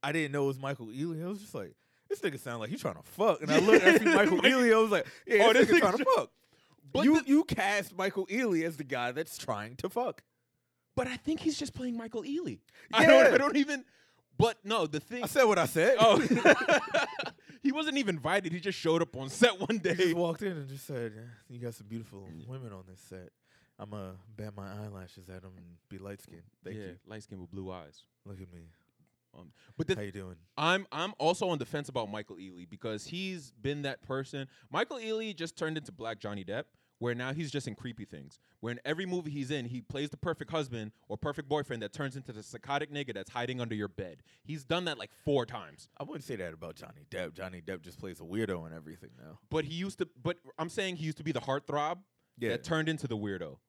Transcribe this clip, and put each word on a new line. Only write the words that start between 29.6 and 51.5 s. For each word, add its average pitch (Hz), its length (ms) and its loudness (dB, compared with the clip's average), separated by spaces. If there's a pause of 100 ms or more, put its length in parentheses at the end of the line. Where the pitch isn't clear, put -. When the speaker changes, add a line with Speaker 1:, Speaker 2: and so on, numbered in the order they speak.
Speaker 2:
but 156 80 -6
the 190 80 -2
Speaker 1:
How 107 80 -8
you 101 100 -12
doing?" 92 240 -14 (220)
Speaker 2:
I'm, 180 340 0
I'm 175 260 -6
also 180 300 0
on 165 100 0
the 135 80 -4
fence 147 220 -6
about 120 220 -6
Michael 104 260 -10
Ealy 90 320 -16
because 107 380 -8
he's 180 460 -8
been 139 300 -6
that 135 200 -8
person. 135 440 -8 (240)
Michael 240 280 -4
Ealy 220 360 -6
just 165 220 -10
turned 160 220 -4
into 139 120 -14
Black 110 300 -10
Johnny 101 240 -8
Depp, 104 200 -8 (360)
where 120 140 -2
now 127 180 -6
he's 151 180 -6
just 143 160 -6
in 110 80 -8
creepy 117 300 -12
things. 71 340 -20 (220)
Where 113 100 -6
in 120 140 -8
every 160 200 -4
movie 180 280 -6
he's 139 180 -6
in, 139 160 -6
he 120 160 -8
plays 147 280 -8
the 151 60 -16
perfect - 360 -6
husband 120 400 -6 (160)
or 107 100 -8
perfect 147 300 -6
boyfriend 139 340 -4
that 104 100 -8
turns 139 240 -8
into 131 160 -14
the 107 100 -14
psychotic 143 500 -6
nigga 139 200 -8
that's 98 180 -10
hiding 123 300 -6
under 117 140 -6
your 104 140 -4
bed. 90 340 -12 (220)
He's 147 200 -12
done 170 220 -4
that, 151 100 -4
like, 107 140 -12 (140)
four 139 200 2
times. 90 440 -14 (100)
Speaker 1:
I 147 60 -10
wouldn't 156 200 -12
say 131 120 -10
that 87 180 -8
about 80 220 -14
Johnny 73 340 -20
Depp. 90 240 -8
Johnny 92 260 -12
Depp 87 220 -12
just 87 160 -20
plays 87 220 -14
a - 20 -18
weirdo 92 420 -4
and 80 100 -16
everything 78 440 -18
now. 78 220 -20 (100)
Speaker 2:
But 156 140 0
he 143 100 -10
used 185 240 -8
to, 180 100 -4 (140)
but 175 160 -6 (200)
I'm 165 120 -4
saying 185 260 -4
he 156 80 -8
used 156 140 -4
to 156 60 -14
be 151 80 -2
the 123 80 -2
heartthrob 147 580 -2 (400)